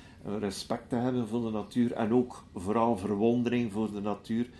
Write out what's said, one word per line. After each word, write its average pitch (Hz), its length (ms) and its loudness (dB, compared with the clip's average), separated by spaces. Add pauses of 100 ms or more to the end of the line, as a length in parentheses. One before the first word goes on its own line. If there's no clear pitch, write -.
(240)
Eh, 101 140 -4
respect 104 500 -4
te 131 80 -2
hebben 123 320 0
voor 120 160 -2
de 113 60 -2
natuur. 110 420 0
En 113 220 0
ook 123 300 2 (100)
vooral 110 420 2
verwondering 117 760 2
voor 104 200 -2
de 104 80 -6
natuur 113 480 -2 (100)